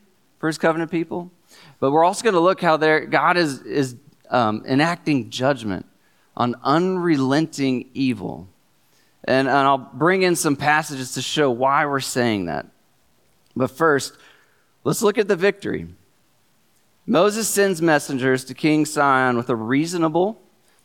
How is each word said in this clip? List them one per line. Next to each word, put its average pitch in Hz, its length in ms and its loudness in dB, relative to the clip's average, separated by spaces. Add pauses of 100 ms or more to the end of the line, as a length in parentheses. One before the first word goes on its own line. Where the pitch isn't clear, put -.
(380)
for 156 100 -4
his 156 100 -2
covenant 160 340 0
people, 175 400 -6 (480)
but 135 120 0
we're 156 120 4
also 190 200 0
gonna 196 160 2
look 185 220 2
how 160 160 4
there, 156 280 2
God 156 320 2
is, 147 240 0
is, 127 340 -4 (360)
um, 110 360 0
enacting 147 600 0
judgment 113 560 -2 (500)
on 120 280 -2
unrelenting 151 1300 0
evil. 95 560 -4 (760)
And, 135 240 0
and 131 100 2
I'll 139 200 2
bring 160 460 -2
in 180 120 2
some 151 200 0
passages 139 580 -2
to 131 80 -4
show 147 300 0
why 135 340 0
we're 139 140 -2
saying 117 460 -2
that. 76 200 -6 (880)
But 123 160 -2
first, 151 420 0 (680)
let's - 180 -2
look 208 160 2
at 208 100 0
the 202 80 0
victory. 101 520 -2 (1160)
Moses 208 420 2
sends 196 340 0
messengers 135 640 0
to 127 80 -14
King 151 320 2
Sihon 131 520 2
with 117 120 -2
a 127 60 0
reasonable, 165 880 -2 (440)